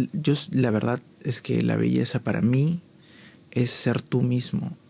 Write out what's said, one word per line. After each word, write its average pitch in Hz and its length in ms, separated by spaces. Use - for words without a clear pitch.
yo, 151 200
la 127 200
verdad 117 300
es 135 180
que 117 200
la 117 140
belleza 120 480
para - 180
mí 143 400
es 123 200
ser 120 300
tú 127 200
mismo, 123 560